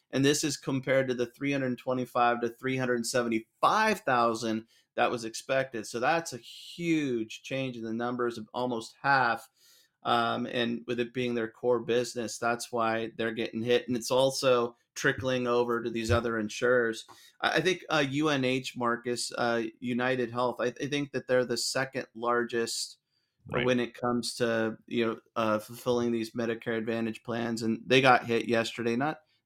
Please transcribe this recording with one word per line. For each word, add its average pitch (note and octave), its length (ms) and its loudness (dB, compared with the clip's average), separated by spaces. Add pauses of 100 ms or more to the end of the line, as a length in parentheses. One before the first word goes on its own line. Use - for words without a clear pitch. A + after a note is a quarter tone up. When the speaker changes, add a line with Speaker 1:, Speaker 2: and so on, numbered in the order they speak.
(120)
Speaker 1:
And C3+ 140 2
this D3 180 4
is C#3+ 140 0
compared C3+ 500 0
to B2+ 80 0
the A#2+ 120 -2
three C#3 260 -4
hundred C3 260 -2
twenty-five B2 640 0
to A#2 80 0
three C3 280 -4
hundred B2 300 0
seventy-five C3+ 920 2
thousand A#2 640 2 (320)
that A#2+ 140 4
was A#2 140 -4
expected. B2 640 -4
So A#2 140 -6
that's E3 320 0
a B2 60 -10
huge C#3+ 1080 -4
change C3 320 -6
in A2+ 80 -10
the A2+ 80 -6
numbers A#2+ 460 -2
of G#2+ 140 -12
almost B2 500 -4
half. B2+ 460 2 (540)
Um, A#2+ 440 0
and A#2+ 420 -2
with A#2+ 100 -2
it A#2+ 160 -2
being B2 200 -2
their A2+ 120 -2
core B2 320 0
business, A#2 600 -2
that's A#2 340 -2
why A2+ 440 0
they're A2+ 160 -2
getting A2+ 300 -4
hit. A#2+ 240 2
And B2+ 100 0
it's A2+ 140 -4
also B2+ 640 2 (220)
trickling C3 500 0
over A#2+ 360 2
to A#2 80 -4
these A2+ 200 -4
other A#2 280 0
insurers. A2+ 640 0 (360)
I, - 160 2
I D#3+ 40 2
think, F3 300 0
uh, D3+ 180 2
U D3 220 0
N C3+ 140 2
H, C3 320 -2
Marcus, A#2+ 600 -2
uh, A#2 260 0 (160)
United B2 520 0
Health, B2 280 0
I, A#2+ 140 0 (100)
I C#3+ 60 -4
think C#3+ 240 -4
that B2 160 -4
they're B2+ 160 4
the A#2 120 -2
second C3 580 -4
largest A#2 800 -2 (500)
Speaker 2:
Right. - 180 -2
Speaker 1:
when B2 160 4
it A#2 140 -4
comes A#2+ 420 -2
to, A2+ 400 0 (100)
you A#2 200 0
know, A2+ 100 -2 (180)
uh, A2 240 2
fulfilling A#2+ 540 -2
these A2+ 200 -2
Medicare A#2 440 -2
Advantage A2+ 460 -4
plans. A#2 400 -4
And A2+ 240 0
they C3 140 6
got B2+ 260 8
hit A#2 220 0
yesterday. A#2 480 0
Not, D3 220 -2 (280)